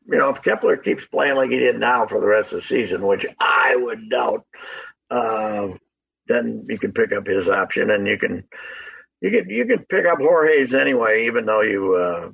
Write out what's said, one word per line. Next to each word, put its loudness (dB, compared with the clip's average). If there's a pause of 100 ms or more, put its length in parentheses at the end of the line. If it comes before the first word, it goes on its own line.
you 0
know, 2
if -8
Kepler 2
keeps -4
playing 0
like 2
he 0
did 2
now 2
for -2
the 0
rest 2
of -4
the -12
season, 0
which 2 (140)
I 2
would -6
doubt, -2 (640)
uh, -2 (600)
then -2
you -6
can -4
pick 0
up -4
his 0
option, 0
and 0
you 0
can, -4 (800)
you 0
can, 0
you -2
can -2
pick 0
up 2
Jorge's 4
anyway, 2
even -2
though 2
you, 2
uh, -2